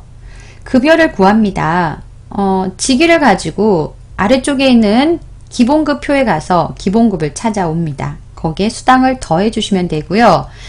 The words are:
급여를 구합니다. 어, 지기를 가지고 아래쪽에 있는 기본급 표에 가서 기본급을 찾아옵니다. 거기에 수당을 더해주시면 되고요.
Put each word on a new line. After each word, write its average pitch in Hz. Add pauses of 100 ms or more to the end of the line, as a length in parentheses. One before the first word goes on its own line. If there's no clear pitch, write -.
(640)
급여를 320
구합니다. 185 (300)
어, 190
지기를 330
가지고 185 (200)
아래쪽에 262
있는 247 (300)
기본급 285
표에 277
가서 170
기본급을 190
찾아옵니다. 165 (180)
거기에 165
수당을 254
더해주시면 190
되고요. 165 (220)